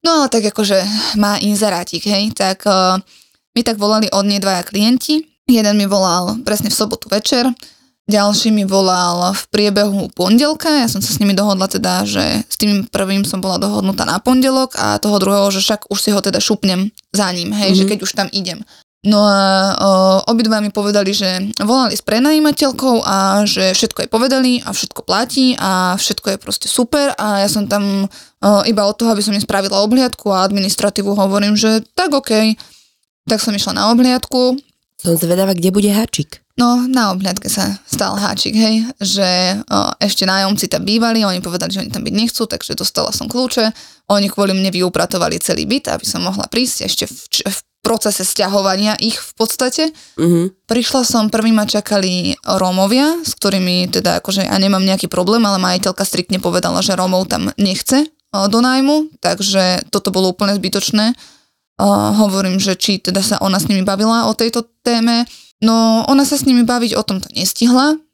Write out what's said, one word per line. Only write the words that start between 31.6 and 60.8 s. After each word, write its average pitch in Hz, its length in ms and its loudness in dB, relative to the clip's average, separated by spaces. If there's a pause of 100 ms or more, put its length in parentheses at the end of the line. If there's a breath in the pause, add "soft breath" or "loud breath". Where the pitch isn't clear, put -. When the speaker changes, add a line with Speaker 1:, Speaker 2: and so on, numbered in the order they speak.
Speaker 1:
tak 339 240 0
okej. 220 400 2 (720 loud breath)
Tak 220 160 0
som 226 80 -2
išla 202 240 -4
na 196 160 0
obhliadku. 254 640 2 (400)
Speaker 2:
Som 170 240 0
zvedavá, 180 320 2
kde 185 240 0
bude 208 160 4
háčik. 208 480 -2 (160)
Speaker 1:
No, 247 320 2
na 240 240 0
obhliadke 185 400 -4
sa 196 320 -2
stal 196 320 -4
háčik, 196 400 -2
hej, 220 320 2 (160)
že, 190 240 0 (400)
o, 202 320 -2
ešte 202 240 -2
nájomci 190 480 -2
tam - 80 -2
bývali, 220 480 0
oni 180 160 -4
povedali, 175 320 -6
že 190 80 -6
oni - 80 -10
tam - 160 -6
byť - 60 -4
nechcú, 226 340 -2
takže - 240 -8
dostala - 400 -4
som - 160 -6
kľúče. 247 400 -2 (400 loud breath)
Oni 202 240 2
kvôli 196 240 0
mne 190 160 0
vyupratovali 175 720 -2
celý 156 240 -2
byt, - 240 -2
aby - 160 -6
som 175 160 -6
mohla 190 240 -4
prísť 247 400 -4
ešte - 160 -4
v, - 120 -10 (120)
č-, - 160 -4
v 196 160 -6 (240)
procese 214 400 -2
sťahovania 196 720 0
ich 220 240 -4
v - 160 -14
podstate. 247 480 -2 (320 loud breath)
Speaker 2:
Mhm. 175 480 2
Speaker 1:
Prišla 247 400 0
som, 220 240 2
prvý 226 240 2
ma 214 140 2
čakali 190 640 -2 (140)
Rómovia, 196 760 2
s - 160 -8
ktorými 180 540 0
teda 175 340 -2
akože 190 240 -2
ja - 80 0
nemám 196 240 2
nejaký 190 320 0
problém, 196 320 2
ale 196 160 0
majiteľka 185 420 -2
striktne 185 380 -4
povedala, 175 400 -2
že 196 160 0
Rómov 185 320 -2
tam - 300 -4
nechce, 214 500 0 (220)
o, 196 180 -2
do 226 140 2
nájmu, 269 480 2 (100)
takže 190 720 0
toto 196 240 -2
bolo 185 180 2
úplne 202 220 -2
zbytočné. 208 580 0 (640 loud breath)